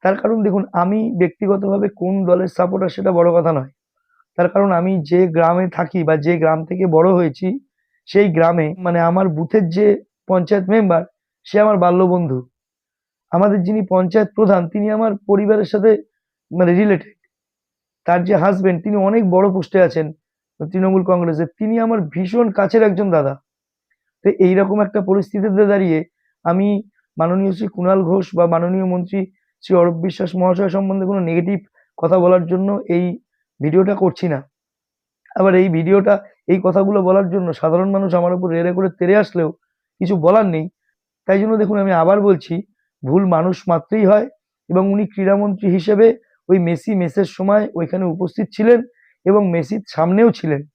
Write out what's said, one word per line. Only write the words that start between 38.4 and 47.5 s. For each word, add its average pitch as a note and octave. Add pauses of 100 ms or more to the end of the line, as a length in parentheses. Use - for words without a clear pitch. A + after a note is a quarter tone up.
রেড়ে E3+
করে F#3+
তেড়ে F3+
আসলেও E3+ (480)
কিছু F3+
বলার F#3
নেই। E3 (560)
তাই G3
জন্য A3
দেখুন, G#3
আমি G3
আবার F3+
বলছি, F#3 (440)
ভুল E3+
মানুষ F3+
মাত্রই F#3
হয় G#3+ (400)
এবং F#3+
উনি G3+
ক্রীড়ামন্ত্রী G3
হিসেবে F#3+ (320)
ওই F#3
মেসি E3+
মেসের F3+
সময় G3+